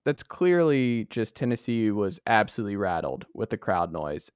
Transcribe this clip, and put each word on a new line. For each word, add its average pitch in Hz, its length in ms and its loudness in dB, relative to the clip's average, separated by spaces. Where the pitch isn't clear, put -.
that's 143 180 -2
clearly 143 840 2
just - 260 -4
Tennessee 117 560 0
was 101 360 -2
absolutely 107 500 2
rattled 82 560 -2
with - 160 -6
the 110 80 -2
crowd 87 340 0
noise. 76 440 -6